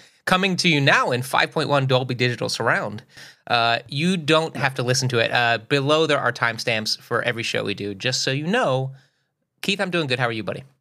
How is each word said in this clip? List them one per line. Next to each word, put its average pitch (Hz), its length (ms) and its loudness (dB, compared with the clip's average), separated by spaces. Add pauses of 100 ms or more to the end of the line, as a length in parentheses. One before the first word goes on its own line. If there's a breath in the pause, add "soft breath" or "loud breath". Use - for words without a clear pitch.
(260 soft breath)
coming 185 320 2
to - 100 0
you 147 140 4
now 185 300 4
in 120 100 0
five 147 320 0
point 156 160 0
one 139 180 2
Dolby 127 260 2
Digital 117 360 -2
Surround, 117 540 -2 (440 loud breath)
uh, 117 400 2
you 170 300 -2
don't 156 400 0
have 135 160 0
to 135 100 -2
listen 127 260 0
to 123 100 2
it. 113 120 2
Uh, 117 280 2 (100)
below 147 380 2
there 147 120 2
are 120 140 0
timestamps 113 680 -2
for 117 220 -4
every 117 220 -2
show 110 200 -2
we 107 100 -2
do, 101 220 -6
just 120 260 -4
so 135 100 -2
you 147 160 -4
know. 139 440 0 (720 soft breath)
Keith, 190 180 0
I'm 190 120 -2
doing 165 160 0
good. 123 120 0
How 127 80 0
are 117 60 -2
you, 110 100 -4
buddy? 107 220 -8 (160)